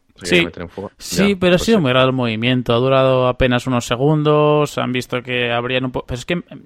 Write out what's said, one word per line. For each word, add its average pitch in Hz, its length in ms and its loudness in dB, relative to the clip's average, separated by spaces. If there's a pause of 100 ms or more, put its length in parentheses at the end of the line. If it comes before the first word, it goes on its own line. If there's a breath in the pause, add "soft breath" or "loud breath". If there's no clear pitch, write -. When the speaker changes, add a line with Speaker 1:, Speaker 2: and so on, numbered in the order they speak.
(160)
Speaker 1:
Se - 100 -14
Speaker 2:
Sí. - 40 -4
Speaker 1:
quería 170 160 2
meter 90 160 -12
en 85 60 -12
fuga. - 280 -12
Speaker 2:
Sí, - 200 -8 (160)
Speaker 1:
Ya, 196 60 0
Speaker 2:
pero 180 160 4
ha 180 40 2
Speaker 1:
pues 175 60 -2
Speaker 2:
sido 226 140 2
Speaker 1:
sí. 175 40 2
Speaker 2:
muy 127 100 2
raro 131 140 4
el 131 80 0
movimiento. 120 580 0
Ha 117 60 4
durado 131 500 2
apenas 123 380 0
unos 123 180 -2
segundos. 151 920 2
Han 123 140 -4
visto 123 300 -4
que 123 300 -2
habrían 123 320 -2
un 127 80 -4
po-, 135 140 -6
pero 127 120 -8
es 120 60 -12
que, 175 180 -4 (240)